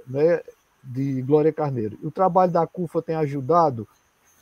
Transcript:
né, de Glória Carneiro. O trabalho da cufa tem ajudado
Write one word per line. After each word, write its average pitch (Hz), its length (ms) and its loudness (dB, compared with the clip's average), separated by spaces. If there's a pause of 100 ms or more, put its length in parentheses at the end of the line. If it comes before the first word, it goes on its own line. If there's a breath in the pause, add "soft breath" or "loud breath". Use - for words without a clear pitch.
né, 151 340 2 (420)
de 135 400 -4
Glória 151 280 4
Carneiro. 131 500 -4
O 151 100 -8
trabalho 185 400 2
da 165 140 0
cufa 170 360 -6
tem 165 140 -4
ajudado 143 720 0 (540)